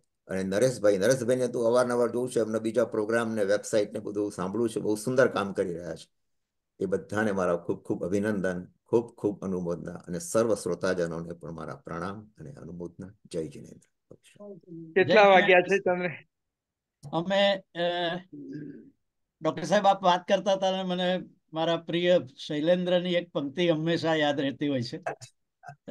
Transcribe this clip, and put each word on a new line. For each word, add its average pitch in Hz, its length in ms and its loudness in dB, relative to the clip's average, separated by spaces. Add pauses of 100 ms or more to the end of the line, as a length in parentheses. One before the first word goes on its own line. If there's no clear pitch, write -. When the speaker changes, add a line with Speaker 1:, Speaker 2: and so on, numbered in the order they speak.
(280)
Speaker 1:
અને 95 160 -4
નરેશભાઈ. 104 540 2
નરેશભાઈને 123 500 2
તો 123 160 -4
અવારનવાર 120 440 2
જોઉં 123 220 -4
છું, 113 160 0
એમના 110 140 -2
બીજા 113 260 2
પ્રોગ્રામ 110 480 0
ને 110 100 0
વેબસાઇટ 104 500 0
ને 113 60 -6
બધું 101 320 -4
સાંભળું 101 380 -2
છું, 104 140 -4
બહુ 107 120 0
સુંદર 127 320 2
કામ 98 260 -2
કરી 95 200 -2
રહ્યા 82 220 -8
છે. - 120 -18 (720)
એ 98 60 0
બધાને 101 460 0
મારા 90 240 2
ખૂબ - 280 -6
ખૂબ - 220 -4
અભિનંદન, 92 600 -2 (180)
ખૂબ 113 300 0
ખૂબ 101 280 -4
અનુમોદના 87 480 -4
અને 87 280 -10
સર્વ 110 360 2
શ્રોતાજનોને 87 760 -2
પણ 78 180 -14
મારા 78 240 -10
પ્રણામ 98 640 -10
અને 71 140 -16
અનુમોદના. 87 640 -14 (120)
જય 80 220 -6
જિનેન્દ્ર. - 680 -20 (800)
Speaker 2:
કેટલા 190 280 6
Speaker 3:
જય 202 60 8
Speaker 2:
વાગ્યા 185 300 8
Speaker 3:
જિનેન્દ્ર. 180 480 0
Speaker 2:
છે, - 20 -4
ચંદ્ર? - 160 -14 (840)
Speaker 3:
અમે, 196 520 0 (160)
અ, 175 360 -2 (1300)
ડોક્ટર 160 220 -2
સાહેબ, 190 240 2
આપ 190 160 4
વાત 180 240 4
કરતા 196 240 2
હતા 190 200 0
ને 190 120 -4
મને 180 360 0 (340)
મારા 165 240 0
પ્રિય 175 420 2 (280)
શૈલેન્દ્રની 180 680 2
એક 175 160 0
પંક્તિ 160 400 -2
હંમેશા 160 460 0
યાદ 147 240 2
રહેતી 139 280 -2
હોય 135 140 0
છે. 139 160 -8 (920)